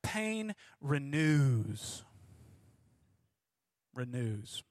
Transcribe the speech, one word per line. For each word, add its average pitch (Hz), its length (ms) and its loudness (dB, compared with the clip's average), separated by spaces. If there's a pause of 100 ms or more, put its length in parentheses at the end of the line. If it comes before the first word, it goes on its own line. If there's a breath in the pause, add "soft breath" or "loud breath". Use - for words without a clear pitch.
pain 220 520 -4 (260 loud breath)
renews. 139 1200 2 (1900 soft breath)
Renews. 120 760 -6